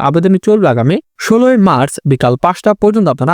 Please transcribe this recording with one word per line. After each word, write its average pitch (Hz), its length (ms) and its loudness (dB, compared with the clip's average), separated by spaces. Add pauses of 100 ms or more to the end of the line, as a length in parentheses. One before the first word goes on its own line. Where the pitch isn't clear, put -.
আবেদনটি 175 400 0
চলবে 214 260 2
আগামী 165 240 0 (280)
ষোলোই 247 320 2 (120)
মার্চ 139 240 0 (180)
বিকাল 127 220 0 (120)
পাঁচটা 180 260 0 (120)
পর্যন্ত 208 320 2
আপনারা 135 200 -2